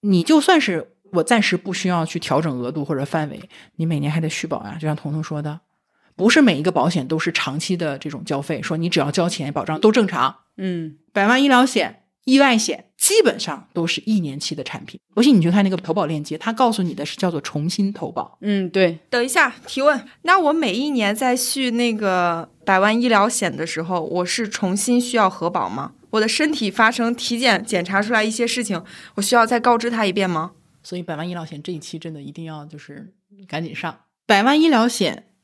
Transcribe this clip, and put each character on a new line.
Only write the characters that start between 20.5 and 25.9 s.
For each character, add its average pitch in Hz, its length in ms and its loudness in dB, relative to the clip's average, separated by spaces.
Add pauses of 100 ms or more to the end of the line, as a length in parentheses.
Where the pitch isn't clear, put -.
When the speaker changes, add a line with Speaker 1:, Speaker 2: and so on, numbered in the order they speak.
Speaker 3:
每 294 180 0
一 262 160 -2
年 220 260 0
在 254 220 0
续 247 360 -2
那 240 200 0
个 180 560 0 (160)
百 190 160 4
万 214 180 4
医 240 120 2
疗 208 180 4
险 185 260 -2
的 160 120 -6
时 165 160 -6
候， 175 180 -2
我 175 240 -2
是 208 240 -4
重 190 260 -2
新 240 240 2
需 240 200 0
要 202 100 4
核 170 220 -2
保 123 180 -4
吗？ 131 240 -8 (160)